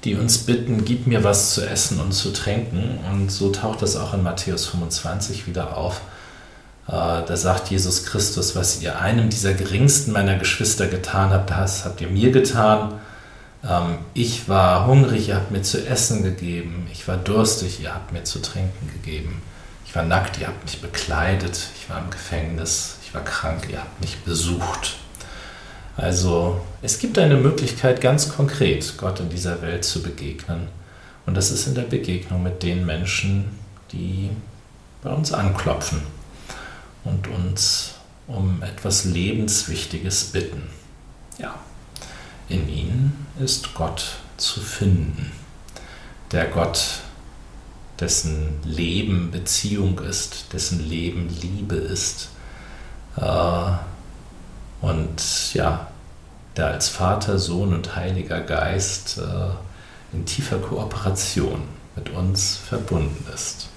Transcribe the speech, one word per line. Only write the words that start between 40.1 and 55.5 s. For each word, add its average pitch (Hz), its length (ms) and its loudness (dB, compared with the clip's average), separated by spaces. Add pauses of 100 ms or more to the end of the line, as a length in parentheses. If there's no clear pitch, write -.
bitten. - 400 -6 (760)
Ja, - 160 -10 (960)
in 80 180 0
ihnen 123 580 0 (140)
ist - 320 -2
Gott - 440 -4 (200)
zu - 240 -2
finden. - 720 2 (1000)
Der 85 180 2
Gott, - 520 0 (1000)
dessen 78 640 0
Leben 85 680 0
Beziehung 95 680 0
ist, - 520 -6
dessen 82 340 -2
Leben 85 440 -2 (100)
Liebe 92 360 -4
ist. 82 520 -4 (880)
Äh, 87 540 2 (1120)
und 80 720 0